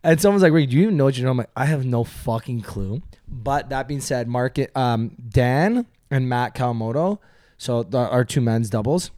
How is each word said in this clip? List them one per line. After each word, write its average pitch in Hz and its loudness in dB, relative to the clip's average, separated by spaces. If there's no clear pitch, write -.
And 165 4
someone's 202 4
like, 165 6
"Rick, 156 4
do 123 2
you 160 6
even 208 2
know 139 4
what 135 2
you're 127 -4
doing?" 131 2
I'm 127 0
like, 117 -6
"I 127 -2
have 147 0
no 120 0
fucking 117 -6
clue." 101 -8
But 135 -4
that 131 -4
being 143 -6
said, 120 -4
Mark, 123 -2
um, 117 -2
Dan 147 2
and 131 0
Matt 123 -2
Kawamoto, 123 -2
so 120 -2
the, 101 -2
our 123 2
two - 0
men's 113 2
doubles 120 -2